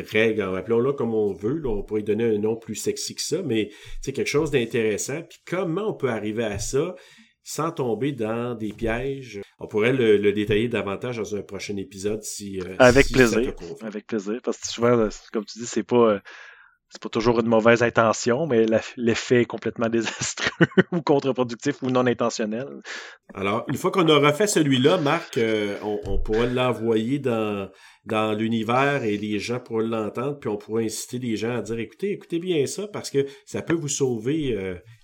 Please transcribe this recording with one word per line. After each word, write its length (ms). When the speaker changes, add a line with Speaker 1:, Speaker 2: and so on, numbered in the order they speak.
Speaker 1:
règles, 360
hein, 100
appelons-le 400
comme 220
on 180
veut, 240
là, 120
on 140
pourrait 200
donner 220
un 120
nom 180
plus 200
sexy 400
que 80
ça, 180
mais 300
c'est 120
quelque 140
chose 240
d'intéressant. 720
Puis 200
comment 460
on 60
peut 140
arriver 340
à 160
ça 360
sans 280
tomber 400
dans 440
des 180
pièges ? 680
On 80
pourrait 240
le, 260
le 140
détailler 380
davantage 480
dans 180
un 60
prochain 340
épisode 480
si... 380
Euh, 180
Speaker 2:
Avec 280
Speaker 1:
si 60
Speaker 2:
plaisir. 300
Speaker 1:
ça 80
te 60
convient. 300
Speaker 2:
Avec 200
plaisir, 360
parce 160
que 80
souvent, 280
là, 160
c'est, 200
comme 140
tu 140
dis, 60
c'est 180
pas... 280
Euh, 80
c'est 120
pas 80
toujours 320
une 60
mauvaise 360
intention, 640
mais 180
la, 140
l'effet 460
est 40
complètement 440
<laughs> 0
désastreux 800
ou 80
contre-productif 800
ou 80
non 180
intentionnel. 600
Speaker 1:
Alors, 340
une 80
fois 160
qu'on 160
aura 240
fait 160
celui-là, 520
Marc, 380
euh, 460
on, 220
on 140
pourra 260
l'envoyer 760
dans, 500
dans 280
l'univers 680
et 140
les 220
gens 200
pourront 220
l'entendre, 580
puis 100
on 80
pourra 240
inciter 380
les 160
gens 220
à 40
dire, 180
Écoutez, 320
écoutez 280
bien 280
ça, 200
parce 220
que 160
ça 160
peut 140
vous 140
sauver, 640
euh... 200